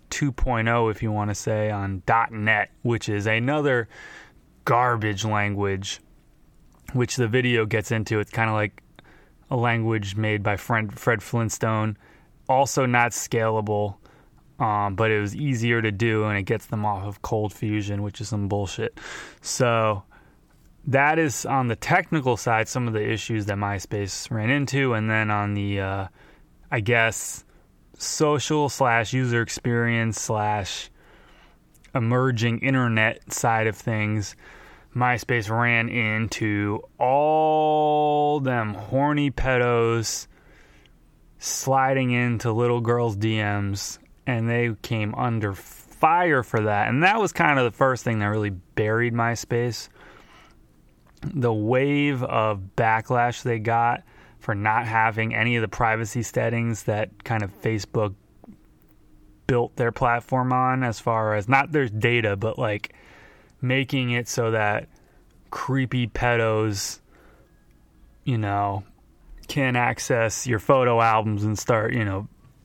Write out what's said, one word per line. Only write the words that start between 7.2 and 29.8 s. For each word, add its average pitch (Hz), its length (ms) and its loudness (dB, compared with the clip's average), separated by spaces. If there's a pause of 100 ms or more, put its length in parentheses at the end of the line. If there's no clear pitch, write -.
video 120 360 2
gets 107 280 -2
into. 110 260 -2
It's 104 140 -4
kinda 110 200 0
like 107 300 -2 (680)
a 135 80 -2
language 113 600 0
made 107 260 0
by 101 140 0
Fred, 110 420 -4
Fred 113 240 0
Flintstone, 110 760 -2 (520)
also 135 360 2
not 120 280 4
scalable, 107 840 -2 (640)
um, 104 380 0
but 110 160 2
it 107 80 2
was 101 160 -4
easier 120 440 0
to 110 120 0
do, 110 320 0
and 107 120 0
it 98 60 0
gets 107 240 -2
them 107 180 -4
off 98 200 -2
of 101 180 -10
Cold 107 300 -2
Fusion, 104 500 -4
which 104 180 -8
is 107 80 -8
some 101 200 -2
bullshit. 101 500 -4 (420)
So 110 640 0 (840)
that 143 320 4
is, 151 260 0
on 127 220 0
the 113 80 -2
technical 151 600 0
side, 110 300 0
some 123 220 -2
of 113 40 -2
the 107 160 -2
issues 110 380 -2
that 101 120 -2
MySpace 101 760 -4
ran 113 180 0
into, 139 440 0
and 107 140 0
then 110 220 0
on 104 240 0
the, 101 260 -2
uh, 95 280 -4 (640)
I 123 80 0
guess, 113 640 0 (540)
social 147 680 0
slash 117 440 0
user 123 300 0
experience 117 800 0